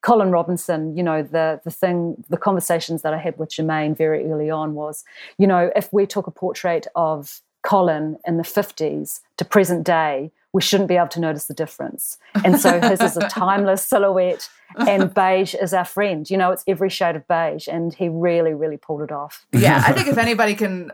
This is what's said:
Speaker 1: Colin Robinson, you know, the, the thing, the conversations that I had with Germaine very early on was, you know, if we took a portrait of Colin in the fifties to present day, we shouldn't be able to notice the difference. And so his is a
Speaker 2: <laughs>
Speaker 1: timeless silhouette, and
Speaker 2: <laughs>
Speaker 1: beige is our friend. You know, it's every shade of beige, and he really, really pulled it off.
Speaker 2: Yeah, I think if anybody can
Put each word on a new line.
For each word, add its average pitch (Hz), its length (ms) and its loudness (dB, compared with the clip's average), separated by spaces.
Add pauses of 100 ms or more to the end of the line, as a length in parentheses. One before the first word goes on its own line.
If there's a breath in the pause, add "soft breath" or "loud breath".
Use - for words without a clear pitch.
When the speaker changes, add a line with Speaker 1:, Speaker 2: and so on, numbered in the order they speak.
Speaker 1:
Colin 214 280 4
Robinson, 165 640 -2
you 180 60 -4
know, 156 220 -2
the, 160 400 -2
the 165 80 -8
thing, 175 580 -2
the 170 60 -2
conversations 170 640 -2
that 156 100 -2
I 160 60 -4
had 160 200 -6
with 156 120 -8
Germaine 156 460 -2
very 156 340 0
early 151 200 -4
on 156 240 -4
was, 151 300 -10 (320 loud breath)
you 196 120 4
know, 180 260 4
if 196 180 0
we 196 140 4
took 196 220 -6
a - 20 -12
portrait 170 640 -4
of 156 460 -4 (240)
Colin 156 600 2
in 170 120 0
the 165 80 0
fifties 151 760 -4 (160)
to - 80 -4
present 180 380 2
day, 156 480 0 (220)
we 196 100 2
shouldn't 196 260 2
be 180 80 4
able 175 120 4
to 170 120 -6
notice 156 240 -2
the 139 100 -10
difference. - 640 -8 (260 loud breath)
And 185 140 6
so 175 220 4
his 202 200 4
is 226 160 2
a 170 40 -2
Speaker 2:
<laughs> 196 80 0
Speaker 1:
timeless 196 560 0
silhouette, 185 640 2 (280 loud breath)
and 190 380 2
Speaker 2:
<laughs> - 0 -
Speaker 1:
beige 190 400 2
is 185 200 -2
our 180 100 2
friend. 180 440 -2
You 190 80 0
know, 185 140 4
it's 180 160 -4
every 190 240 0
shade 170 260 0
of 147 120 -12
beige, 160 400 -2
and 170 240 -4
he 175 160 -4
really, 165 460 2
really 151 220 -4
pulled 151 260 -8
it 147 100 -10
off. 147 400 -14
Speaker 2:
Yeah, - 340 4
I 262 60 4
think 294 160 0
if 277 100 2
anybody 226 360 2
can 190 400 -4